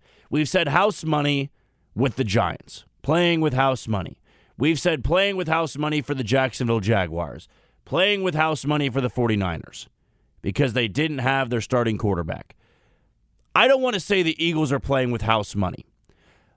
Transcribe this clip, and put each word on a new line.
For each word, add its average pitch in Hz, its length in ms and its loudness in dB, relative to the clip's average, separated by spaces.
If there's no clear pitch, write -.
We've 151 180 0
said 170 200 0
house 185 340 0
money 147 480 0
with 123 180 0
the 135 80 -2
Giants, 98 640 -2
playing 170 380 2
with 151 140 0
house 131 340 0
money. 101 320 -4
We've 156 220 0
said 160 240 0
playing 190 340 0
with 175 120 -4
house 160 280 -2
money 151 240 0
for 143 140 -4
the 131 80 -4
Jacksonville 120 560 0
Jaguars, 85 720 -2
playing 196 380 0
with 185 140 0
house 156 280 0
money 147 240 0
for 127 120 -2
the 123 100 0
forty-niners 104 800 -2
because 123 320 0
they 120 120 0
didn't 143 320 -2
have 131 320 0
their 120 100 0
starting 113 380 0
quarterback. 87 560 -4
I 214 100 6
don't 262 160 6
want 247 120 0
to 185 60 -2
say 190 220 2
the 160 200 0
Eagles 156 280 2
are 135 80 0
playing 131 320 0
with 117 120 -2
house 110 340 0
money, 92 300 -2